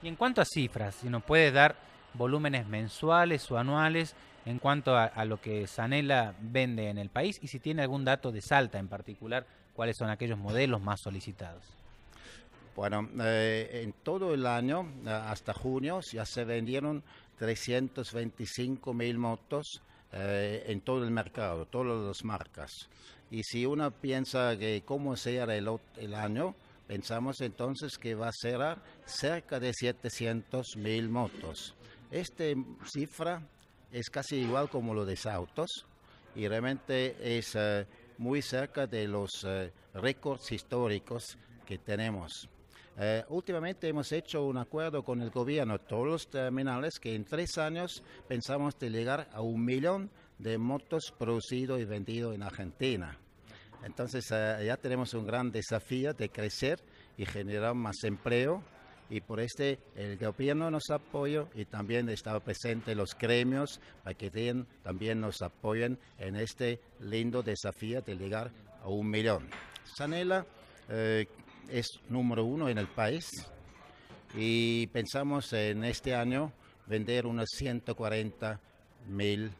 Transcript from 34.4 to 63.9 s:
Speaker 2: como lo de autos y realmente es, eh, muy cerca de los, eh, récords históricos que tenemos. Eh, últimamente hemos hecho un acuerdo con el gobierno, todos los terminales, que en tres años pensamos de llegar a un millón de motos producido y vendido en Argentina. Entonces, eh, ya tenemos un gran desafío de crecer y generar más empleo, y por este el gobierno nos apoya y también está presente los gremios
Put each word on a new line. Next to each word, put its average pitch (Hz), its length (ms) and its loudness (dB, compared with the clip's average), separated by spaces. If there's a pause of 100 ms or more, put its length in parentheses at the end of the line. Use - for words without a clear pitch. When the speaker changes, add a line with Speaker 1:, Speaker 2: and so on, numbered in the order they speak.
Speaker 2:
como 117 240 -2
lo 104 100 2
de 95 140 -2 (120)
autos 101 540 -4 (500)
y 107 140 -2
realmente 123 920 0
es, - 160 -4
eh, 104 320 2 (320)
muy 127 220 0
cerca 135 460 -2
de 107 200 0
los, 101 380 -2
eh, 95 280 -2 (220)
récords 131 580 -2
históricos 117 840 -2 (300)
que 95 120 -8
tenemos. 104 680 -4 (520)
Eh, 110 280 2
últimamente 175 580 -4
hemos 151 240 0
hecho 156 340 0
un 135 120 0
acuerdo 151 480 -2
con 120 180 0
el 117 80 -2
gobierno, 123 480 2
todos 117 280 -2
los 156 220 -2
terminales, 131 680 -2
que 113 160 -4
en 107 100 -2
tres 165 320 -2
años 165 460 -2 (240)
pensamos 139 520 0
de 120 120 -4
llegar 127 420 0
a 107 80 -8
un 113 240 0
millón 170 460 2 (280)
de 110 200 0
motos 135 580 -2
producido 123 640 0
y 117 60 0
vendido 110 480 -2
en 104 100 -6
Argentina. 92 720 -2 (680)
Entonces, 120 480 -4
eh, 107 340 2
ya 120 100 2
tenemos 127 380 -2
un 113 100 -2
gran 120 280 0
desafío 127 600 0
de 107 160 -2
crecer 127 520 0 (360)
y 101 80 -4
generar 104 500 -2
más 113 280 -2
empleo, 123 600 2 (460)
y 110 100 -2
por 110 180 -6
este 131 400 0 (160)
el 101 240 -6
gobierno 143 520 0
nos 151 200 -2
apoya 147 640 -2
y 107 100 -4
también 117 460 0
está 107 300 -2
presente 113 540 -2
los 101 220 -2
gremios 123 640 2 (220)